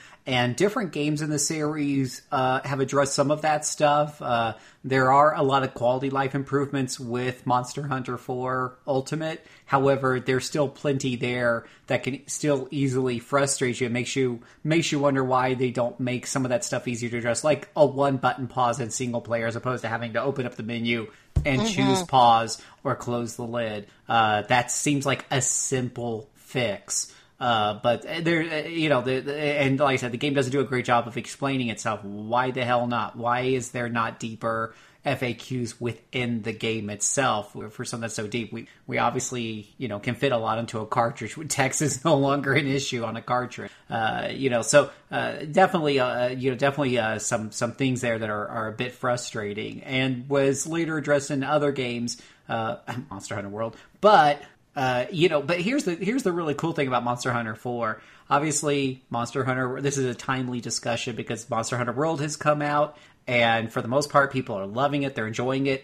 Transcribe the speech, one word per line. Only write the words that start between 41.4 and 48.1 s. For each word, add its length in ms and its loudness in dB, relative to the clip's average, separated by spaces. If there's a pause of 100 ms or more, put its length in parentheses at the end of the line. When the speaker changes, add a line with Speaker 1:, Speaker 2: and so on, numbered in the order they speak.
Speaker 1:
text 360 0
is 220 -2
<laughs> 0 -
no 100 6
longer 380 2
an 120 4
issue 400 -2
on 100 -6
a 60 -8
cartridge. 480 -4 (180)
Uh, 440 -2
you 180 0
know, 140 2
so, 260 6 (220)
uh, 220 -2 (180)
definitely, 480 4
uh, 300 2
you 200 -2
know, 80 0
definitely, 400 2
uh, 220 0
some, 320 -4
some 220 -4
things 280 0
there 160 0